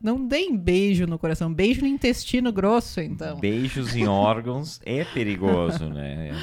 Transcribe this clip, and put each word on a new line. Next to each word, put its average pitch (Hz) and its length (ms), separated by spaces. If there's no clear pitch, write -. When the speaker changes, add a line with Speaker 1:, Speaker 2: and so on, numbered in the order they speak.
Speaker 1:
não 254 260
deem 302 260
beijo 180 520
no 165 120
coração, 160 320
beijo 208 300
no 277 60
intestino 247 640
grosso, 202 480
então. 156 400
Speaker 2:
Beijos 120 560
em 120 100
órgãos 113 800
é 135 180
perigoso, 90 840
né? 73 420